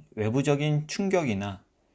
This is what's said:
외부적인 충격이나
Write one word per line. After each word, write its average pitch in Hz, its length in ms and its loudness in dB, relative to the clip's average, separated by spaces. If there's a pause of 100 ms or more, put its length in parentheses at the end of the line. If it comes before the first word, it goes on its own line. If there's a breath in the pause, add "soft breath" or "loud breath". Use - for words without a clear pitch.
(160)
외부적인 143 720 2
충격이나 120 760 -2 (320)